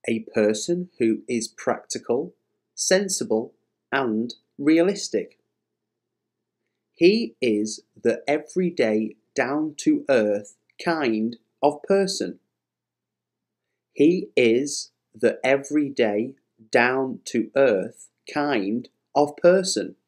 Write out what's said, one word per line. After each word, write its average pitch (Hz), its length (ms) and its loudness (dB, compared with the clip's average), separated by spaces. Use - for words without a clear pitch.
A 113 120 -2
person 117 540 0
who 110 300 0
is 117 180 -4
practical, - 880 -4
sensible, 143 800 -2
and 123 420 -2
realistic. 160 800 0
He 208 460 2
is 107 420 -2
the - 260 0
everyday, 143 920 -2
down-to-earth 135 1200 0
kind 120 520 -2
of 143 200 0
person. 190 580 -2
He 175 440 2
is 127 540 0
the 113 300 0
everyday, 135 880 0
down-to-earth 123 1400 0
kind 131 560 -4
of 147 220 2
person. 180 600 2